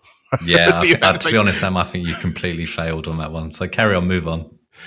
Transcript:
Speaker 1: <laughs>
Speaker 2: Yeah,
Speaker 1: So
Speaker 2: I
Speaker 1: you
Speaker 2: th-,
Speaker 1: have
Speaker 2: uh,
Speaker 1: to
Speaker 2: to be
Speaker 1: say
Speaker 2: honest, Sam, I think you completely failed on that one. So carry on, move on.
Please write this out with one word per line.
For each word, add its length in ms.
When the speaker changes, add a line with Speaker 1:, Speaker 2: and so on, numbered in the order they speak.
Speaker 1:
<laughs> 400
Speaker 2:
Yeah, 260
Speaker 1:
So 60
Speaker 2:
I 60
Speaker 1:
you 60
Speaker 2:
th-, 140
Speaker 1:
have 0
Speaker 2:
uh, 120
Speaker 1:
to 40
Speaker 2:
to 100
be 40
Speaker 1:
say 60
Speaker 2:
honest, 220
Sam, 180
I 60
think 220
you 100
completely 500
failed 420
on 80
that 160
one. 200
So 140
carry 280
on, 120
move 220
on. 220